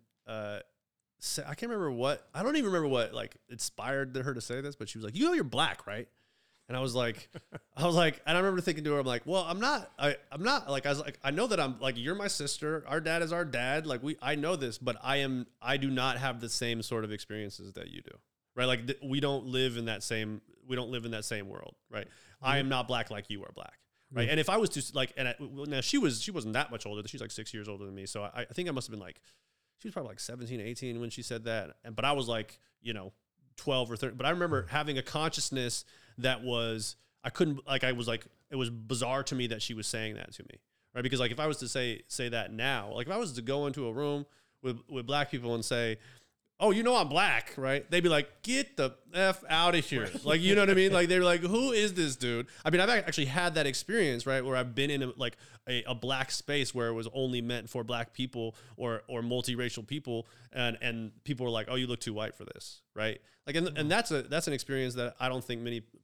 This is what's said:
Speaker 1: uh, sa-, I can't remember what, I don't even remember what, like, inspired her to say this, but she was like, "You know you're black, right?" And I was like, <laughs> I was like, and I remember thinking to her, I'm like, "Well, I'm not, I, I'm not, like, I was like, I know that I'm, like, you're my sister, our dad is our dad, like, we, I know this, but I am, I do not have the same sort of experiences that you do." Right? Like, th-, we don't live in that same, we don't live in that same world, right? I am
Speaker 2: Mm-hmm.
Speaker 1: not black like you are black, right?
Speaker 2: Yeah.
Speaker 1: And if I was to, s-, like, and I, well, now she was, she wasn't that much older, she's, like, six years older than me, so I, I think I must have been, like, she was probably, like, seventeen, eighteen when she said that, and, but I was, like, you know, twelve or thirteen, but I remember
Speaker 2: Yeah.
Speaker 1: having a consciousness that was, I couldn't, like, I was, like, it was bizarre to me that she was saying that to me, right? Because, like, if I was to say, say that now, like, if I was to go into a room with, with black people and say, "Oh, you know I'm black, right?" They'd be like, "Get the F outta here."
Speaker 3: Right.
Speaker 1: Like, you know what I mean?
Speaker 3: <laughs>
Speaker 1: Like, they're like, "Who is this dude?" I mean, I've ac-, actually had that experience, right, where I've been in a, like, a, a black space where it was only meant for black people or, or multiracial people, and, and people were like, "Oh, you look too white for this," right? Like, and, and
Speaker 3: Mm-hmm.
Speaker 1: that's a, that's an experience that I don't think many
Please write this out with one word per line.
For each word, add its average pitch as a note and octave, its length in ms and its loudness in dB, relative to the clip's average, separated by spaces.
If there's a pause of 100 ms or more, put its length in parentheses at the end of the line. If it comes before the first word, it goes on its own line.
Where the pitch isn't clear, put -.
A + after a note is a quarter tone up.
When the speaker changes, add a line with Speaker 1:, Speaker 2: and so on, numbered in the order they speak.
(280)
Speaker 1:
uh, G#2 320 -8 (600)
sa-, - 240 -6
I C#3 120 -10
can't A#3 160 -8
remember F#3 200 -2
what, B2+ 420 0
I E3 100 -4
don't C#4+ 120 2
even C#4 160 2
remember E3 160 4
what, A#2+ 260 4
like, A2 240 -6 (120)
inspired B2+ 680 -4
her C3 160 -2
to A#2+ 80 -6
say B2 200 -4
this, C#3 140 -8
but G#2 140 -10
she - 80 -10
was A2 80 -8
like, G#2+ 100 -6
"You B3 100 2
know F4 80 4
you're D4 100 2
black, A#2+ 440 0
right?" G#2+ 200 -8 (600)
And B2 80 -4
I B2+ 60 0
was B2+ 140 0
like, A#2 340 0 (240)
<laughs> - 240 -16
I D#3 80 2
was E3+ 100 6
like, D#3+ 300 6
and D#3+ 100 4
I F3+ 40 6
remember F#3+ 220 4
thinking D#3 240 0
to D3 80 2
her, C#3+ 60 4
I'm C3 60 2
like, A#2+ 200 -2
"Well, F3+ 180 2
I'm F3 160 -4
not, B3 380 0
I, C#3+ 200 2 (140)
I'm D3 120 -6
not, B3+ 260 2
like, C#3 160 0
I C#3+ 40 2
was C#3+ 100 2
like, D3 240 -8
I C#3 80 2
know D3 160 2
that G3+ 120 2
I'm, C3 200 0
like, C3 180 0
you're C#3 180 -2
my G3+ 120 -4
sister, D3+ 600 -2
our D3 120 0
dad E3 220 0
is E3 100 -2
our E3+ 140 0
dad, C3+ 420 0
like, B2 160 -2
we, D3 180 -2
I C#3+ 140 0
know D#3 200 0
this, C3 220 -4
but B2 260 -2
I C3+ 140 2
am, C3 300 -2 (140)
I C3 160 0
do C#3 120 0
not B2+ 280 2
have B2+ 240 -2
the A#2 80 -6
same A#2 320 0
sort A2 220 -2
of G#2+ 80 -4
experiences G2+ 640 -10
that E2+ 160 -12
you - 120 -14
do." - 100 -18 (440)
Right? B2 100 0
Like, B2 220 2
th-, C3+ 160 -4
we C#3 160 0
don't C#3 280 0
live B2+ 300 0
in A#2 80 -4
that A2 180 -4
same, G#2+ 380 -2 (260)
we B2+ 80 -4
don't B2 140 -4
live A#2+ 160 -4
in A#2 60 -6
that A2 140 -6
same G2+ 240 -4
world, - 260 -12 (140)
right? G2+ 180 -8 (340)
I C3+ 160 2
am C3+ 80 2
Speaker 2:
Mm-hmm. C3+ 40 0
Speaker 1:
not B2+ 180 0
black A#2 240 -2
like G#2 180 -8
you G2 140 -8
are - 100 -14
black, - 240 -16 (340)
right? A#2 140 0
Speaker 2:
Yeah. C3 60 4
Speaker 1:
And D#3 80 4
if D#3 100 2
I G3 80 4
was A3 140 4
to, D3 80 -4
s-, - 160 -6
like, C3 220 0
and C3 100 0
I, B2 120 -4
well, C#3 260 -10
now C#3 160 0
she - 160 2
was, C3+ 240 4
she G#3 100 -4
wasn't A2 220 -4
that C3+ 180 2
much A2+ 140 -8
older, G#2 220 -8
she's, B2 140 -10
like, A2 100 -8
six - 220 -10
years G#2+ 140 -10
older G2+ 180 -10
than F#2+ 100 -12
me, G2 100 -10
so G#2 180 -6
I, A#2 180 -8
I A#2 120 -8
think F3 160 -4
I - 20 -2
must C3 160 -4
have A2+ 40 -12
been, G#2+ 100 -10
like, E2+ 180 -16 (600)
she A3 80 -10
was G3+ 40 -14
probably, C3+ 180 -6
like, - 100 -12
seventeen, A#2+ 400 -8
eighteen A#2 400 -6
when A#2 80 -4
she B2 120 -10
said A2+ 220 -6
that, A2 400 -4
and, G#2+ 140 -12
but C3 80 2
I D3 80 6
was, C3 160 0
like, A2 280 -4 (240)
you A#2 120 -8
know, G2 180 -10 (460)
twelve B2+ 340 0
or A2+ 60 -6
thirteen, B2+ 180 -4
but B2 100 -2
I D3 40 4
remember E3 380 0
Speaker 2:
Yeah. - 100 -10
Speaker 1:
having D3 200 -2
a B2+ 60 -4
consciousness C3+ 800 -2 (360)
that B2 240 2
was, A#2 520 -2 (300)
I B2+ 40 -2
couldn't, D3 380 2
like, C3+ 160 2
I B2+ 80 4
was, A#2+ 160 -2
like, A2+ 180 -2 (240)
it C#3+ 60 -8
was B2+ 140 0
bizarre A#2+ 540 -2
to C3+ 120 -4
me B2 120 0
that A2 140 -4
she - 120 -4
was G#2+ 120 -6
saying A2 300 -4
that - 200 -12
to - 80 -16
me, - 180 -20 (320)
right? B2 80 -4
Because, B2 180 -2
like, B2 120 2
if A#2+ 100 -4
I D3+ 60 0
was D3 100 -2
to B2 100 -8
say, A#2+ 400 -2
say B2 220 -4
that A2+ 240 -4
now, A2+ 400 -2
like, B2 140 -4
if E3+ 60 -6
I G#3 40 -2
was G3+ 160 -4
to A#2+ 80 -6
go C#3 260 0
into C3+ 200 -4
a A2+ 40 -4
room C#3+ 340 -2 (360)
with, B2 180 -4 (100)
with B2+ 160 -6
black C#3+ 240 2
people A#2+ 260 0
and A2+ 100 0
say, A#2 320 0 (600)
"Oh, G3+ 140 6
you A3 120 4
know B3 120 6
I'm F3 140 6
black, D3+ 480 4
right?" C3+ 340 0
They'd F3 100 6
be F3 60 6
like, D3+ 360 2
"Get B3 340 -2
the C3 180 2 (180)
F F#3 360 2
outta E3+ 300 6
here." C3 240 2
Speaker 3:
Right. G#2 220 -4
Speaker 1:
Like, D#3 160 6
you F#3+ 140 8
know G3+ 60 10
what G3 80 8
I G3 40 10
mean? F#3+ 200 8
Speaker 3:
<laughs> F3+ 60 8
Speaker 1:
Like, E3+ 100 6
they're F#3 140 8
like, F3 180 6
"Who A#3 320 4
is G#3 220 4
this D3+ 200 2
dude?" A#2+ 320 0 (160)
I D#3 60 2
mean, F3 100 6
I've G3+ 100 6
ac-, A3+ 160 4
actually D#3 200 0
had E3+ 300 2
that D3+ 120 4
experience, C#3 580 2
right, C3 180 0
where C3 120 0
I've B2 180 0
been C3+ 160 2
in C#3 140 0
a, B2+ 40 -2 (100)
like, A#2+ 180 -2 (320)
a, B2 160 0
a B2+ 120 -4
black B2+ 360 -2
space - 420 0
where A#2+ 140 0
it A#2 60 0
was A2+ 200 -4
only B2+ 280 0
meant A#2 280 -4
for A#2+ 140 -4
black A#2 300 -4
people A#2 420 -4 (220)
or, A#2 300 -2
or A#2+ 140 -4
multiracial A#2+ 640 -2
people, B2 420 -4 (260)
and, A#2+ 280 0
and A#2 300 -4 (140)
people B2+ 200 -4
were A#2 60 0
like, A2 180 -2
"Oh, A#2 60 -2
you B2+ 120 0
look A#2+ 120 -4
too A2+ 140 -6
white G#2+ 220 -4
for - 100 -16
this," - 360 -14 (120)
right? G#2+ 260 -2 (260)
Like, D3 120 -2
and, F3 100 2
and D3 100 -6
Speaker 3:
Mm-hmm. D3+ 120 2
Speaker 1:
that's G#3+ 220 2
a, C#3+ 120 2
that's D3+ 240 -2
an D3+ 60 0
experience C3 420 -2
that A#2+ 240 -4
I B2+ 80 0
don't B2+ 160 -2
think A#2 180 -4
many A#2 200 -4 (220)